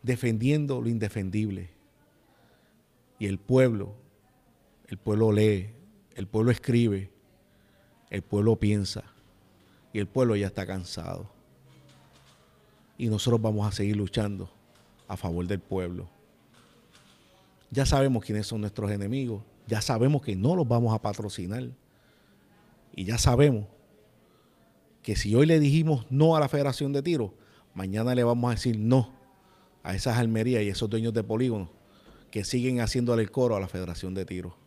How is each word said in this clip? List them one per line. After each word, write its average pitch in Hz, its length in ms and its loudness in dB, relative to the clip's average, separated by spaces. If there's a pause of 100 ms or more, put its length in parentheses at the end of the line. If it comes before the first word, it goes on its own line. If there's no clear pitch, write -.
defendiendo 127 760 0
lo 117 80 -2
indefendible. 101 800 -4 (1500)
Y 110 80 -6
el 98 140 -2
pueblo, 113 560 2 (920)
el 98 100 -12
pueblo 107 340 2
lee, 104 400 2 (440)
el 98 120 -8
pueblo 113 240 2
escribe, 110 580 0 (1000)
el 98 120 -4
pueblo 104 360 2
piensa, 104 460 0 (880)
y 107 60 -4
el 101 80 -2
pueblo 120 280 2
ya 101 120 0
está 95 200 -6
cansado. 90 640 -10 (1700)
Y 117 100 -4
nosotros 110 340 0
vamos 107 260 0
a 98 40 -2
seguir 104 260 -2
luchando 101 520 -4 (580)
a 95 100 -10
favor 90 300 -4
del 95 120 -2
pueblo. 90 480 -6 (1600)
Ya 135 160 0
sabemos 135 380 4
quiénes 104 240 -4
son 110 140 -6
nuestros 104 300 -4
enemigos, 107 520 -6 (240)
ya 110 140 -2
sabemos 131 400 2
que 98 160 -4
no 127 180 2
los 170 100 0
vamos 117 300 2
a 107 60 -2
patrocinar, 104 680 -6 (1300)
y 98 80 -10
ya 107 140 -2
sabemos 123 500 4 (1400)
que 104 140 -4
si 104 180 0
hoy 139 100 8
le 160 140 6
dijimos 151 500 2
no 156 280 6
a - 20 4
la 143 80 2
Federación 139 460 -2
de 143 100 0
Tiro, 147 300 -2 (400)
mañana 104 420 -2
le 123 80 2
vamos 120 260 2
a 117 60 0
decir 113 240 -2
no 117 340 2 (680)
a 92 120 -6
esas 113 220 0
almerías 113 460 0
y 101 60 0
esos 101 200 -4
dueños 113 240 -2
de 110 100 0
polígonos 110 460 -2 (640)
que 101 140 -6
siguen 127 340 0
haciéndole 120 420 0
el 104 100 -2
coro 120 260 0
a - 20 0
la 95 80 -4
Federación 92 460 -8
de 95 120 -6
Tiro. 90 300 -10 (120)